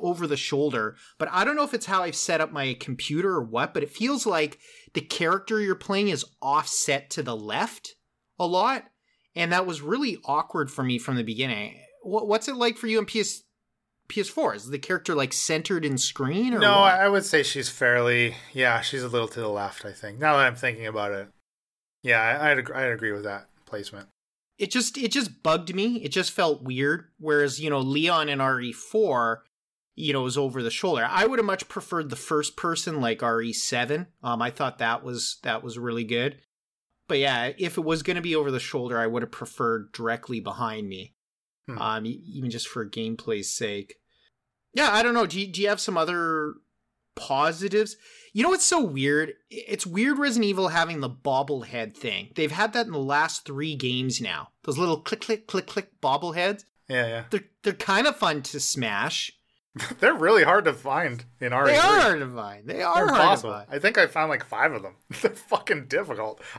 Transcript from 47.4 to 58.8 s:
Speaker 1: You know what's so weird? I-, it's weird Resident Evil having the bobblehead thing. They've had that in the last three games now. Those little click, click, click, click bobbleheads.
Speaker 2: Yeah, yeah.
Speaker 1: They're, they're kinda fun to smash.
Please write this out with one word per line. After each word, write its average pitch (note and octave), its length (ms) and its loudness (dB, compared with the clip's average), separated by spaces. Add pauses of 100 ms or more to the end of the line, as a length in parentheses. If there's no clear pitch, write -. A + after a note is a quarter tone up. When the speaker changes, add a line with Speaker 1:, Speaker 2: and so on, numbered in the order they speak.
Speaker 1:
You G#3+ 100 0
know D#4+ 60 4
what's F#4 160 4
so E4+ 180 4
weird? D3 480 2
I-, - 380 -16
it's - 180 -6
weird A#3 320 0
Resident B3 300 2
Evil F#3+ 200 0
having E3 320 0
the B2+ 100 -4
bobblehead C3 840 -4
thing. G2+ 380 -6
They've D#3 180 0
had G#3 200 0
that A#3 140 0
in G3+ 60 -10
the D3+ 60 -4
last C#3+ 460 0
three D3 300 -6
games B2+ 460 -2
now. E2+ 300 -6 (140)
Those C#3 140 -4
little E3 220 0
click, G#3+ 200 -6
click, A3 260 -4
click, F#3 200 -4
click - 340 -8
bobbleheads. F3 640 0 (240)
Speaker 2:
Yeah, B2 180 0
yeah. A2+ 240 -6
Speaker 1:
They're, G3+ 140 -2 (200)
they're G3+ 100 2
kinda A3 380 0
fun D#3 300 -2
to C#3+ 180 -8
smash. A#2 720 -2 (420)